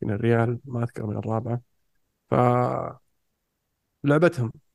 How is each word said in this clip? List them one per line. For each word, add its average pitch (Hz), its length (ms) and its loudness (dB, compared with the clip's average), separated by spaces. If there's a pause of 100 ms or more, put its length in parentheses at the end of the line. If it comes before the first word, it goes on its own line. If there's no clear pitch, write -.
من 110 100 -4
الريال 117 540 2
ما 120 180 -4
أذكر - 220 -8
من 107 120 -6
الرابعة. 113 440 -4 (680)
ف 131 60 2 (1700)
لعبتهم، 143 480 2 (240)